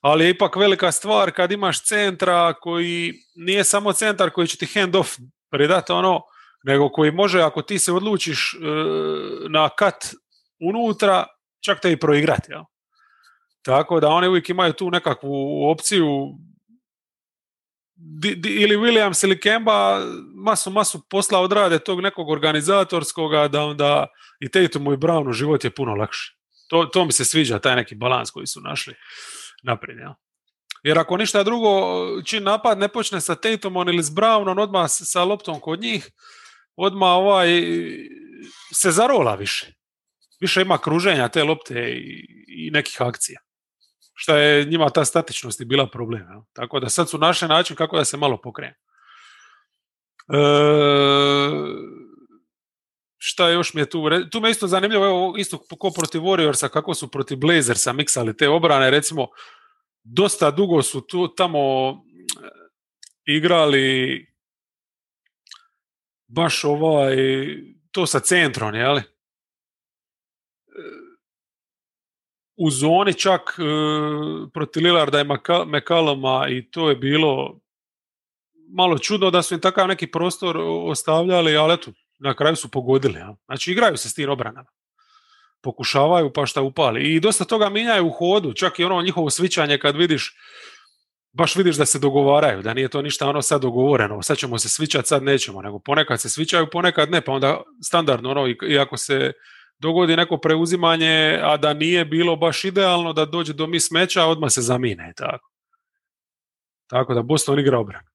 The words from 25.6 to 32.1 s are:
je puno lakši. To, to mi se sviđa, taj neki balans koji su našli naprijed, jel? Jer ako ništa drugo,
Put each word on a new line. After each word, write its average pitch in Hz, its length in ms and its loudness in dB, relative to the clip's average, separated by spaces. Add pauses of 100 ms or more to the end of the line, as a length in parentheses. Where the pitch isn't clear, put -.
je 120 60 -2
puno 117 260 -4
lakši. - 400 -8 (320)
To, 165 180 2
to 180 200 2
mi 147 60 -2
se 127 140 0
sviđa, 127 340 0
taj 127 160 2
neki 113 200 -4
balans 120 360 -2
koji - 160 -14
su 147 140 -12
našli - 340 -10 (680)
naprijed, 120 360 -8
jel? - 120 -18 (720)
Jer 156 160 4
ako 180 180 0
ništa 208 260 0
drugo, 226 280 2 (540)